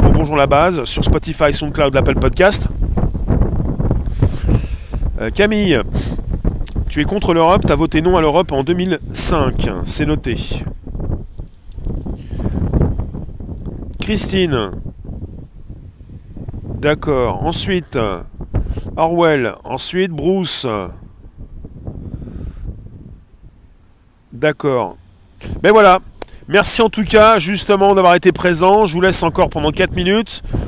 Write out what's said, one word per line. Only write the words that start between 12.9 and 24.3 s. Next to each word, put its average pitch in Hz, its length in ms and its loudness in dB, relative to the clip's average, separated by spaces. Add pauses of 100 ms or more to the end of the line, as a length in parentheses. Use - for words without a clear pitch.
Christine. 180 760 0 (2000)
D'accord, 135 680 -2
ensuite, 170 560 -2 (1000)
Orwell, 160 580 2 (100)
ensuite, 180 460 -2
Bruce. 160 560 0 (3750)